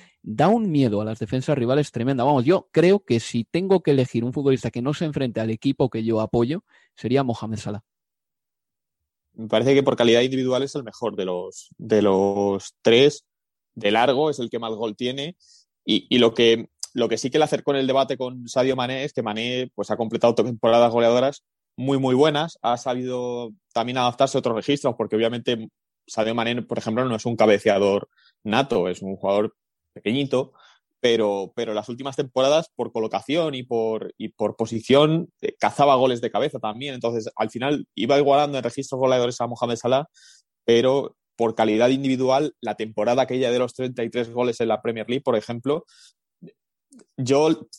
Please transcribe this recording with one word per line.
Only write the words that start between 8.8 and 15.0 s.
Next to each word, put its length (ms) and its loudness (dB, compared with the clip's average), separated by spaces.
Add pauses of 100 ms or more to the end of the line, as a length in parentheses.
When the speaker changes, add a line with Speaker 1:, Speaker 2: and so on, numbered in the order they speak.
Speaker 2:
Me 140 -12
parece 280 4
que 80 6
por 120 2
calidad 260 6
individual 420 0
es 120 -6
el 80 -8
mejor 320 -8
de 100 -4
los, 520 -8
de 240 2
los 800 2
tres, 440 4 (500)
de 160 -2
largo, 380 2
es 100 -6
el 100 -8
que 100 -8
más 120 -8
gol 240 -6
tiene. 400 -8 (480)